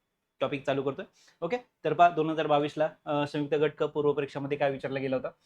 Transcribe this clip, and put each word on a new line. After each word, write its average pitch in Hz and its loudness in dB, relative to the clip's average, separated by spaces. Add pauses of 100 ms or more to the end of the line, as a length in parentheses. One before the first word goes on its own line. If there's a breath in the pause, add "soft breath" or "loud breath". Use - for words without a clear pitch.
(400)
टॉपिक 135 -4
चालू 139 0
करतोय. 139 -6 (360 soft breath)
ओके, 170 -2
तर - -6
पहा, 175 8
दोन 156 0
हजार 156 -2
बावीसला, 151 2 (160)
अ, 147 0
संयुक्त 147 -4
गट 151 2
क 156 -2
पूर्व 147 2
परीक्षामध्ये 139 -4
काय 143 2
विचारला 135 -6
गेला 131 -2
होता, 127 -4 (160)